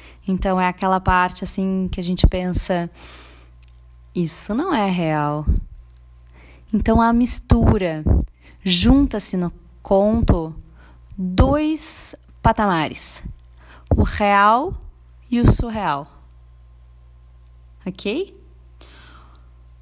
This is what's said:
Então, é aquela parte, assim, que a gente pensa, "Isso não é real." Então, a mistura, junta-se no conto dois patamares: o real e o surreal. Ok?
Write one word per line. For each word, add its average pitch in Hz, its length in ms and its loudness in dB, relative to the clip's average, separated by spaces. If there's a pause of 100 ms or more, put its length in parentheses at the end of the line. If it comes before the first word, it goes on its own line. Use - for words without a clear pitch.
(280)
Então, 185 320 0
é 185 80 0
aquela 185 320 -2
parte, 185 440 0
assim, 190 480 -4
que - 80 -6
a 180 40 -8
gente 175 220 2
pensa, 180 640 0 (1300)
"Isso 180 400 -4
não 339 180 -2
é 208 160 0
real." 151 560 -2 (1300)
Então, 220 280 2
a 233 120 2
mistura, 226 880 2 (600)
junta-se 202 720 2
no 175 140 -4 (320)
conto 196 720 2 (640)
dois 269 1000 0 (260)
patamares: 196 800 0 (760)
o - 80 2
real 214 680 2 (560)
e 240 120 0
o 240 100 6
surreal. 190 560 -4 (1800)
Ok? 208 480 -8 (1500)